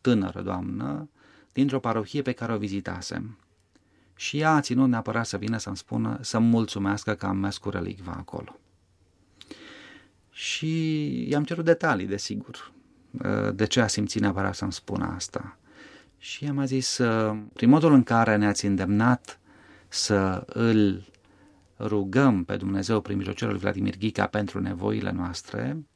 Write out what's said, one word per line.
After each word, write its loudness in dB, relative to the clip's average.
tânără 0
doamnă, -6
dintr-o 0
parohie -2
pe -2
care -6
o -2
vizitasem. -6
Și -6
ea 4
a 6
ținut 4
neapărat 0
să -6
vină -2
să-mi -8
spună, -4
să-mi 2
mulțumească 2
că -6
am 0
mers -4
cu -6
relicva -6
acolo. -12
Și -2
i-am 2
cerut -4
detalii, 4
desigur, -8
de 2
ce 2
a 2
simțit -2
neapărat 0
să-mi -4
spună -6
asta. -10
Și -12
ea -2
m-a -2
zis, -2
„Prin 4
modul 8
în 10
care 4
ne-ați 2
îndemnat 2
să 0
îl 2
rugăm 2
pe -4
Dumnezeu 0
prin -4
mijlociul -4
lui -4
Vladimir -2
Ghica 0
pentru -4
nevoile -2
noastre -6